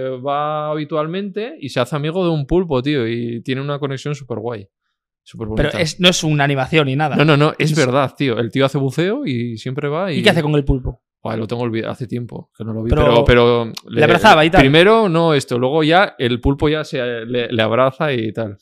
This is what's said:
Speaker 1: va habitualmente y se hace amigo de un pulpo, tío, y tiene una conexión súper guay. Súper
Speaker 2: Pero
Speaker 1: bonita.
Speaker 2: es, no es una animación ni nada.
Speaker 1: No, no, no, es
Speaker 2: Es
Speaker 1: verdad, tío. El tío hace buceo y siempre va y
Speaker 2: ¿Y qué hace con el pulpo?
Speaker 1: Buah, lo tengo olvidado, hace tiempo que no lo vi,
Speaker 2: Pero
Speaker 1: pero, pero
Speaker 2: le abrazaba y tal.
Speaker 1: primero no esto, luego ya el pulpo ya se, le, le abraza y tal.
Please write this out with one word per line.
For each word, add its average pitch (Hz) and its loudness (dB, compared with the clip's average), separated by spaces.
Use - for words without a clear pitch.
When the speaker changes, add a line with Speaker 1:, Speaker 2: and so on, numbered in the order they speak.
Speaker 1:
va 147 -4
habitualmente 175 -6
y 127 -12
se 135 -2
hace 135 -4
amigo 160 -4
de 170 0
un 147 -2
pulpo, 165 0
tío, 143 0
y 117 -6
tiene 131 -6
una 143 -6
conexión 143 -6
súper 127 -10
guay. 110 -10
Súper 110 -12
Speaker 2:
Pero 147 0
Speaker 1:
bonita. - -4
Speaker 2:
es, 156 -4
no 180 2
es - 0
una 151 0
animación 143 0
ni 131 -2
nada. 143 -2
Speaker 1:
No, 147 4
no, 151 6
no, 147 4
es 156 0
Speaker 2:
Es 147 -2
Speaker 1:
verdad, 131 2
tío. 123 -2
El 117 -4
tío 135 2
hace 139 0
buceo 175 -2
y 120 -4
siempre 139 -8
va 170 -4
y 180 -2
Speaker 2:
¿Y - -2
qué 208 4
hace 165 2
con 151 0
el 143 2
pulpo? 131 -4
Speaker 1:
Buah, 110 -8
lo 110 -6
tengo 120 -6
olvidado, 113 -4
hace 123 -10
tiempo - -10
que - -14
no 110 -8
lo 110 -6
vi, 117 -4
Speaker 2:
Pero 123 4
Speaker 1:
pero, - -
pero 120 4
Speaker 2:
le 120 2
abrazaba 170 6
y 165 2
tal. 180 6
Speaker 1:
primero 185 6
no 165 2
esto, 131 -2
luego 139 0
ya 175 2
el 120 0
pulpo 139 0
ya 151 -2
se, 131 -6
le, 120 -2
le 110 0
abraza 131 0
y 110 -4
tal. 104 -8